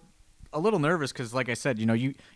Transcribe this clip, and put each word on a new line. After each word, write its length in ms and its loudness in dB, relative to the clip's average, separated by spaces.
a 60 -4
little 200 2
nervous 320 2
'cause, 200 -8
like 180 -2
I 40 0
said, 240 -2
you 80 0
know, 80 4
you, 220 0